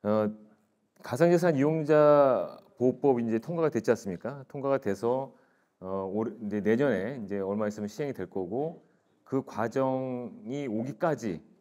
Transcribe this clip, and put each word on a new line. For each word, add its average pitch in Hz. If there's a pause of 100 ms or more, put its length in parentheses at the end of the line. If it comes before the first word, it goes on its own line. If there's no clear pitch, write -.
어, 107 (720)
가상자산 170
이용자 147 (200)
보호법이 127
이제 113
통과가 165
됐지 120
않습니까? 120
통과가 139
돼서, 117 (460)
어, 95
올, 110
이제 104
내년에 117
이제 98
얼마 101
있으면 104
시행이 139
될 92
거고 117 (400)
그 131
과정이 127
오기까지 113 (180)